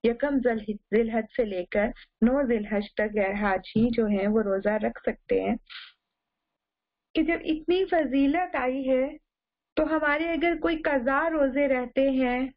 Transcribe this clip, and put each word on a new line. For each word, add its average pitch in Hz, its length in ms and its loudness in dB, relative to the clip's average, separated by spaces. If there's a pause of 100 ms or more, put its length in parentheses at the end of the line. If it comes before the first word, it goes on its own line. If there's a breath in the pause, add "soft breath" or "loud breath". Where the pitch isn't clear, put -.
यकम 269 340 0
जिल-, 208 380 -2 (160)
जिलहज 220 320 0 (100)
से 254 100 2
लेकर 202 460 -2 (320 loud breath)
नौ 262 200 4
जिलहज 208 540 -2
तक 214 160 -2
गैर 202 220 0
हाजी 202 540 0
जो 233 180 0
हैं 202 200 0
वो 214 140 2
रोजा 202 360 0
रख 226 280 -4
सकते 196 360 -2
हैं। 196 140 0 (1600 loud breath)
कि 320 80 2
जब 330 220 -2
इतनी 320 400 0
फजीलत 311 680 0
आई 262 280 -2
है 262 340 0 (600)
तो 311 80 2
हमारे 311 440 0
अगर 330 300 0
कोई 320 260 -2
कज़ा 277 440 0
रोजे 285 380 2
रहते 262 460 0
हैं 254 260 0 (180)